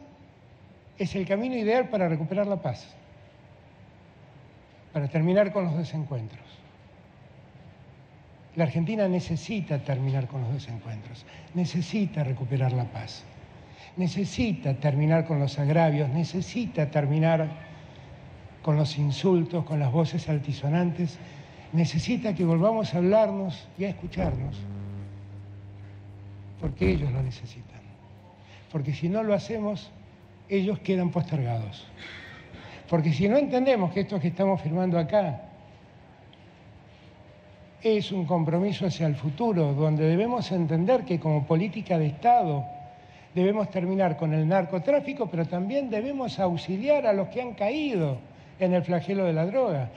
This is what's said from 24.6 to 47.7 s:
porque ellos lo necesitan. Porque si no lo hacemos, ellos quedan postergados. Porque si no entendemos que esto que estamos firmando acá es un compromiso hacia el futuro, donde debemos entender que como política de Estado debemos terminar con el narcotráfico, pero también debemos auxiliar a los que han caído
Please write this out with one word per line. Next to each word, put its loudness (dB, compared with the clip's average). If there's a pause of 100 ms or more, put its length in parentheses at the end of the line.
porque 0
ellos 0
lo -2
necesitan. -10 (880)
Porque -2
si -2
no 2
lo 2
hacemos, -4 (580)
ellos 2
quedan 2
postergados. -2 (1040)
Porque 4
si 4
no 6
entendemos 4
que 0
esto -2
que 2
estamos 2
firmando 2
acá 2 (2500)
es 2
un 0
compromiso 0
hacia 0
el 2
futuro, 0
donde 2
debemos 2
entender 2
que 0
como 2
política 0
de 2
Estado 4 (680)
debemos 2
terminar 2
con 0
el 4
narcotráfico, 2
pero 0
también -2
debemos -4
auxiliar 2
a 6
los 0
que -6
han -6
caído 0 (420)